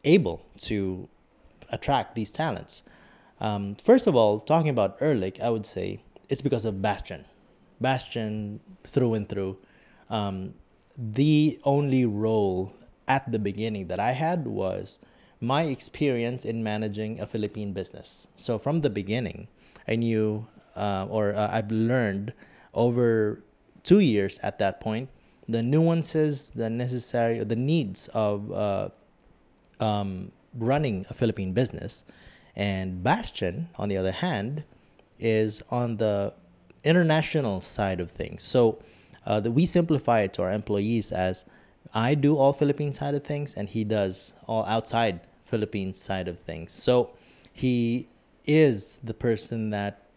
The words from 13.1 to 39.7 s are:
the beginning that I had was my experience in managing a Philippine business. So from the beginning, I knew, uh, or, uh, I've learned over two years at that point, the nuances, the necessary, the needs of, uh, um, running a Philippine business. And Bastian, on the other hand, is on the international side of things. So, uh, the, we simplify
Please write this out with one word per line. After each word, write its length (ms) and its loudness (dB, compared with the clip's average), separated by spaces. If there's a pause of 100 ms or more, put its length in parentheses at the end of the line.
the 80 0
beginning 480 -4
that 120 -4
I 120 0
had 340 -2
was 540 -6 (420)
my 220 0
experience 840 -2
in 180 -2
managing 560 -4
a 60 -4
Philippine 480 -4
business. 600 -10
So 240 -4
from 220 0
the 100 2
beginning, 560 -4 (400)
I 80 2
knew, 500 2 (300)
uh, 340 -2
or, 240 0
uh, 180 0
I've 200 -2
learned 600 0 (440)
over 680 2 (400)
two 180 8
years 440 4
at 160 -4
that 220 0
point, 280 -4 (400)
the 140 0
nuances, 880 2
the 160 -4
necessary, 760 0
the 120 -2
needs 540 0
of, 420 -2
uh, 380 -2 (920)
um, 520 -2 (220)
running 560 0
a 60 -10
Philippine 380 0
business. 520 -2 (500)
And 480 -2
Bastian, 760 -2
on 120 -2
the 80 0
other 140 0
hand, 520 -4 (560)
is 520 0
on 260 -2
the 380 0 (480)
international 760 2
side 380 -2
of 120 -6
things. 320 -10
So, 340 4 (480)
uh, 140 0
the, 100 0
we 160 4
simplify 540 2